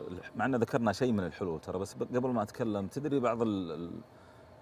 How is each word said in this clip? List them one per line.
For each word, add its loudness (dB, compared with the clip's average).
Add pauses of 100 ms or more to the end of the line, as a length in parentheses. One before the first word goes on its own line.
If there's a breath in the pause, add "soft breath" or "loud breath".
(360)
مع 2
أننا 4
ذكرنا 4
شيء 2
من 2
الحلول -2
ترى، -4
بس -4
ب-، -4
قبل 2
ما 2
أتكلم، -2
تدري 0
بعض 2
ال-، 0
ال-، -6 (600 soft breath)